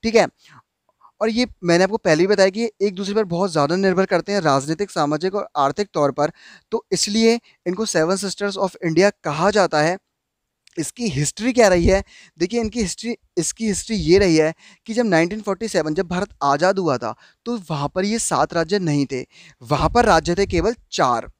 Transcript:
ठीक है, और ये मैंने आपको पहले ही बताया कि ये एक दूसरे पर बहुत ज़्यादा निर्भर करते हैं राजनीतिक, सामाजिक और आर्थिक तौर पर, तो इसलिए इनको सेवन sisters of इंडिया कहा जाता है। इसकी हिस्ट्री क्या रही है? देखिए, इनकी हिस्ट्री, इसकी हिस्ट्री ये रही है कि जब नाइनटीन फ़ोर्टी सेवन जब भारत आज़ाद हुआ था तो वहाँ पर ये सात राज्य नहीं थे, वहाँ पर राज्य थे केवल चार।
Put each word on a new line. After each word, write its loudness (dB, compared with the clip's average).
ठीक 0
है, 6
और 0
ये 0
मैंने 4
आपको 0
पहले 2
ही 2
बताया 4
कि -8
ये -2
एक 0
दूसरे -6
पर 0
बहुत -2
ज़्यादा 0
निर्भर 2
करते -2
हैं -2
राजनीतिक, 0
सामाजिक -2
और -4
आर्थिक 0
तौर 0
पर, -2
तो -6
इसलिए 0
इनको -4
सेवन 0
sisters -6
of -4
इंडिया 2
कहा 0
जाता 2
है। 0
इसकी -6
हिस्ट्री -4
क्या 6
रही 4
है? 4
देखिए, -2
इनकी -4
हिस्ट्री, -6
इसकी -4
हिस्ट्री -4
ये 4
रही 4
है 2
कि -8
जब 0
नाइनटीन 2
फ़ोर्टी -6
सेवन -2
जब -2
भारत -4
आज़ाद 2
हुआ 0
था -6
तो -6
वहाँ -4
पर -4
ये -2
सात -2
राज्य -2
नहीं 0
थे, -6
वहाँ 0
पर 4
राज्य 4
थे 0
केवल 0
चार। 0